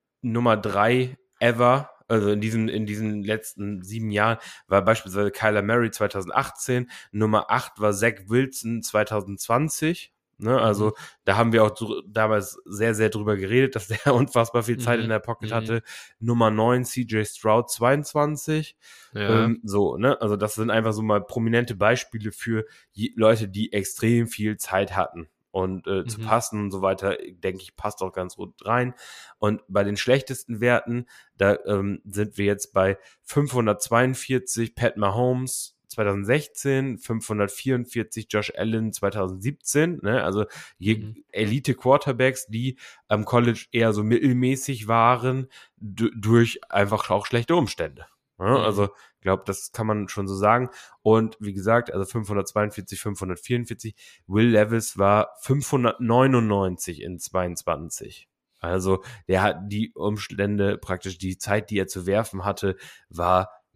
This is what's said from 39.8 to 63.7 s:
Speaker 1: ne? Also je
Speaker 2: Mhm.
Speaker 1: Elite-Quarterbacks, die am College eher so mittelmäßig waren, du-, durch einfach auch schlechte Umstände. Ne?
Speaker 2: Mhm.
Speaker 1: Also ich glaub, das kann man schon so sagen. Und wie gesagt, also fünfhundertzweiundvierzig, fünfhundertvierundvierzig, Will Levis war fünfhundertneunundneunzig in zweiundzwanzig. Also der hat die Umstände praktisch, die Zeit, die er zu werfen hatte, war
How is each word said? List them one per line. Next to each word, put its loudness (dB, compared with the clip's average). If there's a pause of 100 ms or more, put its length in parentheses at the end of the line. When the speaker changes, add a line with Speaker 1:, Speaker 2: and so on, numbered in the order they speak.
Speaker 1:
ne? 0
Also 0 (320)
je 2
Speaker 2:
Mhm. -10 (100)
Speaker 1:
Elite-Quarterbacks, 0
die -6 (300)
am 0
College 2
eher 4
so 0
mittelmäßig 0
waren, 2 (280)
du-, -4
durch 4 (100)
einfach 2
auch 2
schlechte 0
Umstände. -2 (320)
Ne? -2
Speaker 2:
Mhm. 4
Speaker 1:
Also 2
ich -12
glaub, 0
das -6
kann -4
man -2
schon -6
so -6
sagen. 2 (320)
Und 4
wie -8
gesagt, 0
also -2
fünfhundertzweiundvierzig, -4
fünfhundertvierundvierzig, -6 (320)
Will 4
Levis 2
war 4
fünfhundertneunundneunzig 0
in -10
zweiundzwanzig. -6 (300)
Also -2 (240)
der 2
hat 2 (100)
die -4
Umstände -2
praktisch, -8
die -6
Zeit, -4
die -2
er 0
zu -10
werfen -2
hatte, -4 (340)
war 0 (140)